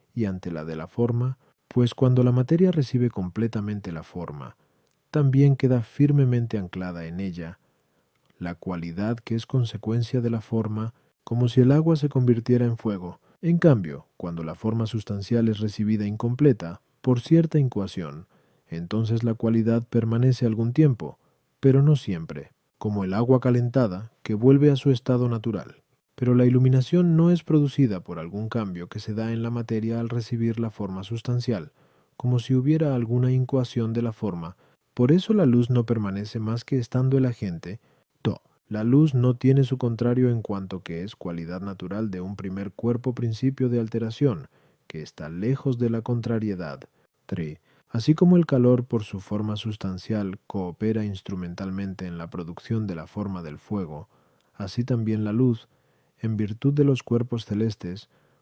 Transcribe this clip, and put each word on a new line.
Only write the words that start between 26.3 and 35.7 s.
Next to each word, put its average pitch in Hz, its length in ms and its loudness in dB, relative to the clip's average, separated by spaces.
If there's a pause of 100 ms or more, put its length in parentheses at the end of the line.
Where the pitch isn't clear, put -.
la 123 120 6
iluminación 131 720 4
no 165 140 6
es 175 120 2
producida 139 580 2
por 82 200 -10
algún 98 280 -8
cambio 92 400 -6
que 110 120 -12
se 107 120 -8
da 113 200 -4
en 113 100 -4
la 117 80 -4
materia 113 480 -4
al 117 100 -4
recibir 117 520 -4
la 113 100 -4
forma 95 320 -8
sustancial, 117 680 -4 (440)
como 123 220 0
si 120 160 -2
hubiera 143 400 2
alguna 123 380 0
incoación 127 600 0
de 117 100 -2
la 117 100 -2
forma. 87 440 -8 (380)
Por 123 160 4
eso 185 240 4
la 190 120 4
luz 120 240 4